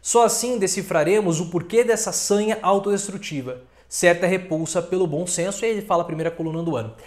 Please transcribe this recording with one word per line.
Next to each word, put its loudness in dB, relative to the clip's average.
Só 4
assim 0
decifraremos 2
o -2
porquê 0
dessa 0
sanha 0
autodestrutiva. -2
Certa 4
repulsa -2
pelo 0
bom -4
senso", -4
e 0
ele -2
fala 0
a -2
primeira -4
coluna -4
do -2
ano. -6